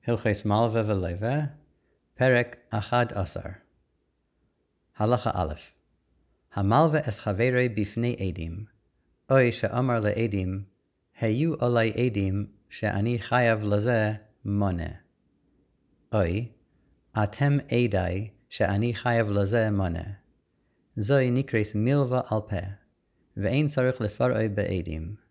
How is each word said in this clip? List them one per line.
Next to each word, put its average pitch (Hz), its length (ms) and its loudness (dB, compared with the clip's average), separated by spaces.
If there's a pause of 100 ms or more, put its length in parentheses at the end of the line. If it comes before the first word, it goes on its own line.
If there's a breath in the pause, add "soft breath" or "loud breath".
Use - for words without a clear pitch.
הלכות 110 380 0
מלווה 110 420 2
ולווה, 101 520 -2 (760)
פרק 127 440 2 (120)
אחד 117 420 0
עשר. - 380 -4 (1500)
הלכה 113 360 0
א', 78 200 -2 (1000)
המלווה 135 460 2
את 110 140 -4
חברו 120 640 0
בפני 117 440 -2
עדים, 87 460 -6 (640)
או 135 60 4 (160)
שאמר 120 480 0
לעדים, 101 640 0 (560)
"היו 127 440 0
עלי 113 300 2 (120)
עדים 101 420 0 (220)
שאני 107 500 -2
חייב 113 440 2
לזה 107 500 2 (320)
מונה." 98 440 0 (1200)
אוי, 104 380 0 (720)
"אתם 143 340 0 (140)
עדי 98 580 0 (200)
שאני 104 440 0
חייב 113 360 0
לזה 104 420 2
מונה." 90 320 0 (920)
זוהי 123 360 2
נקראת 120 440 0
מלווה 127 540 2
על 107 100 0
פה, 98 280 -6 (680)
ואין 123 300 0
צריך 127 340 0
לפרעו 113 540 0
בעדים. 90 600 -4 (160)